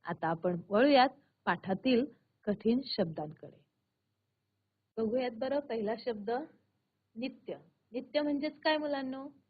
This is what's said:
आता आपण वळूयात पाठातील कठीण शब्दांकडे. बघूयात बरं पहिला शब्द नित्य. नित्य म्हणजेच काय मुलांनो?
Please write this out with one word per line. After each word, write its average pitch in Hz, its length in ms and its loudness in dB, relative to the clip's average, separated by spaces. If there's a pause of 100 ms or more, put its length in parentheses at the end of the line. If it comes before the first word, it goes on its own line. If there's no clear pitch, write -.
आता 170 240 -2
आपण 170 400 0
वळूयात 262 400 6 (360)
पाठातील 226 640 2 (400)
कठीण 214 380 0
शब्दांकडे. 160 800 -6 (1300)
बघूयात 240 360 0
बरं 269 280 -2
पहिला 226 380 -4
शब्द 214 320 -6 (840)
नित्य. 233 400 -8 (380)
नित्य 262 280 -2
म्हणजेच 294 400 -2
काय 311 160 2
मुलांनो? 269 520 -4 (220)